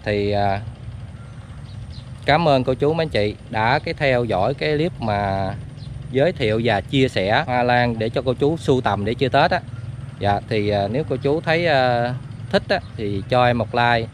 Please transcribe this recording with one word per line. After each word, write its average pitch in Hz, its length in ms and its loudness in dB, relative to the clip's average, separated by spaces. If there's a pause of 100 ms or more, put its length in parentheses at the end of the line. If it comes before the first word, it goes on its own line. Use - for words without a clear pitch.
Thì, 101 280 0
à, 101 300 0 (1600)
cảm 156 220 4
ơn 135 160 4
cô 131 100 0
chú 139 200 2
mấy 165 100 0
anh 156 60 -4
chị 104 260 0 (140)
đã 117 300 2
cái 165 140 -6
theo 135 300 2
dõi 104 300 2
cái 151 220 -2
clip 151 260 -2
mà 101 520 0 (580)
giới 139 200 4
thiệu 110 320 0
và 107 180 2
chia 135 260 2
sẻ 107 400 2
hoa 123 160 0
lan 120 360 2
để 110 100 0
cho 135 160 -2
cô 131 80 0
chú 143 240 0
sưu 135 240 2
tầm 101 240 0
để 113 80 -2
chơi 127 160 0
Tết 143 220 4
á. 180 100 0 (580)
Dạ, 101 200 2 (100)
thì, 104 200 0
à, 101 220 2
nếu 139 180 0
cô 139 60 0
chú 139 260 0
thấy, 170 260 0
à, 127 460 2 (380)
thích 202 180 2
á, 190 100 0 (180)
thì 101 320 -4
cho 123 160 4
em 120 120 4
một 117 180 -2
like 120 380 2